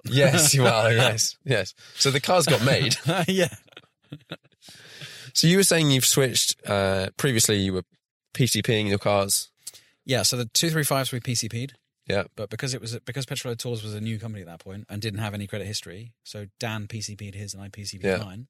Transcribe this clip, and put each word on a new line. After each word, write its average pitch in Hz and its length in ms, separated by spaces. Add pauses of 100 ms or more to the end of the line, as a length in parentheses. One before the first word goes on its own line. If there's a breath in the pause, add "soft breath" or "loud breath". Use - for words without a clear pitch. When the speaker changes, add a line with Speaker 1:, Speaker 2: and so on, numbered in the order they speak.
Speaker 1:
Yes, 139 520
Speaker 2:
<laughs> - 0
Speaker 1:
well, 113 340
yes, 113 520
yes. 104 300 (220 loud breath)
So - 160
the 143 100
cars 180 240
got 123 180
made. 120 380
Speaker 2:
<laughs> 170 260
Yeah. 185 220 (1800 loud breath)
Speaker 1:
So - 120
you 170 120
were 196 60
saying 160 280
you've 131 140
switched, - 500 (120)
uh, 98 500
previously 110 400
you 95 160
were 92 100 (500)
P 123 140
C 107 160
Ping 107 240
your 101 100
cars? 98 520 (560 loud breath)
Speaker 2:
Yeah, 120 180
so - 140
the 123 80
two 165 260
three 156 140
fives 135 260
we 127 80
P 117 160
C 113 140
P'd. 120 240 (340)
Speaker 1:
Yeah. 95 160 (140)
Speaker 2:
But 107 120
because 127 240
it 127 80
was, 117 200
because 127 260
Petrol 127 280
Tours 117 280
was 107 100
a 104 80
new 110 160
company 107 240
at 85 60
that 85 140
point 98 280
and 101 120
didn't 104 180
have 107 160
any 101 100
credit 98 220
history, 104 460 (100)
so 104 220 (120)
Dan 110 300
P 110 140
C 104 160
P'd 101 180
his 101 180
and 95 80
I 98 60
P 101 160
C 98 160
P'd 98 80
Speaker 1:
Yeah. 92 100
Speaker 2:
mine. 101 320